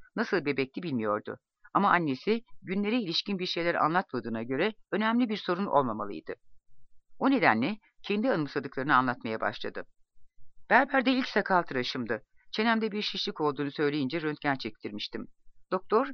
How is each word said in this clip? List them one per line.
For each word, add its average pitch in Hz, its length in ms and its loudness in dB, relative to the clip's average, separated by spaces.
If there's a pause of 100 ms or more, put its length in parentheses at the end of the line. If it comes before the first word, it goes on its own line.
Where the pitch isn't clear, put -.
(160)
nasıl 190 280 0
bebekti 135 380 -2
bilmiyordu. 110 560 -2 (360)
Ama 190 160 6
annesi 175 540 2 (180)
günlere 202 380 0
ilişkin 190 380 -2
bir 180 80 -4
şeyler 170 280 0
anlatmadığına 123 680 0
göre 135 320 0 (180)
önemli 226 360 2
bir 214 80 -2
sorun 185 300 -2
olmamalıydı. 107 680 0 (840)
O 269 120 4
nedenle 160 480 4 (240)
kendi 214 280 0
anımsadıklarını 139 640 0
anlatmaya 120 460 2
başladı. 101 460 -4 (840)
Berberde 262 420 4
ilk 254 160 0
sakal 190 340 2
tıraşımdı. 123 600 -4 (300)
Çenemde 226 400 0
bir 208 100 -4
şişlik - 380 -4
olduğunu 147 300 0
söyleyince 147 520 0
röntgen 147 320 -2
çektirmiştim. 110 760 -8 (440)
Doktor, 214 420 0